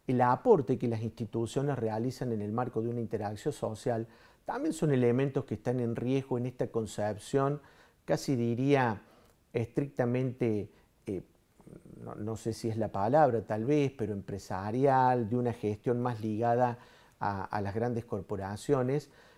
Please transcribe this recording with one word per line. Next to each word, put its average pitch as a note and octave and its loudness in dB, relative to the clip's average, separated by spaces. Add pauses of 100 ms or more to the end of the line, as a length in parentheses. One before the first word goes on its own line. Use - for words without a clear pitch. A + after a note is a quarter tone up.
el B2+ 2
aporte C3 4
que B2+ -2
las A2+ -2
instituciones A#2 -4
realizan A#2 -2
en G#2+ -2
el G#2 -4
marco A#2 -2
de A#2 -2
una A#2+ -4
interacción G#2+ -4
social, A2+ -4 (380)
también D4+ -4
son D#3+ 2
elementos C3 2
que - -6
están B2+ -2
en A#2 -2
riesgo C3 -2
en B2 -2
esta B2 -4
concepción, A2+ -2 (420)
casi D3+ 0
diría A#2+ 2 (500)
estrictamente, A#2+ 0 (340)
eh, F#2+ -6 (840)
no, A2+ -12
no A2 -6
sé A2+ -4
si A2 -4
es A2 -2
la G#2+ -2
palabra A#2 4
tal A2 -4
vez, C#3+ 2
pero G#2+ -2
empresarial, A2+ 2
de B2 0
una B2 0
gestión A#2+ -2
más B2 -4
ligada A#2 2 (400)
a, G2+ -2
a G#2 -2
las G2 -4
grandes A#2 -2
corporaciones, G#2+ -2 (280)